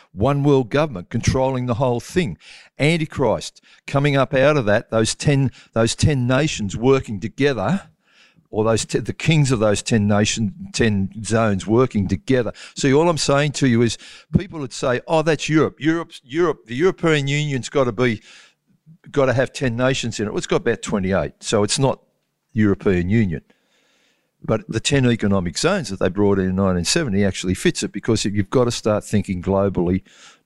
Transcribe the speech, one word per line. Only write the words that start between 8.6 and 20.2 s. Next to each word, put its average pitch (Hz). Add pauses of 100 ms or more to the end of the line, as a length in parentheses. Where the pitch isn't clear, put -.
those 110
te-, -
the 113
kings 151
of 123
those 104
ten 104
nation, 104 (200)
ten 101 (140)
zones 104
working 107
together. 104 (240)
See, 135
all 156
I'm 170
saying 143
to -
you 120
is 117 (400)
people 175
would 135
say, 123
"Oh, 160
that's 151
Europe. 151
Europe's, 160
Europe, 151
the 117
European 156
Union's 143
gotta 127
be, 117 (880)
gotta 131
have 120
ten 120
nations 127
in 104